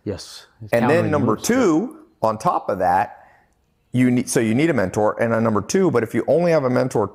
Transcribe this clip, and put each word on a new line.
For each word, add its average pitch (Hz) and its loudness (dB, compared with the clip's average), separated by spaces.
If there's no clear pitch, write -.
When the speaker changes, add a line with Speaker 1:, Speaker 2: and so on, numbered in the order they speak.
Speaker 1:
Yes. - -12
It's 107 -8
Speaker 2:
And 117 2
then 156 2
number 117 0
Speaker 1:
counterintuitive. - -14
Speaker 2:
two, 220 0
on 110 0
top - -2
of 98 -2
that, 90 0
you 127 4
need, 123 0
so 139 0
you 113 0
need 156 2
a 156 0
mentor. 104 0
And 113 0
then 113 0
number 107 0
two, 190 0
but 127 0
if 127 -8
you 117 -2
only 170 2
have 156 2
a 127 0
mentor 123 0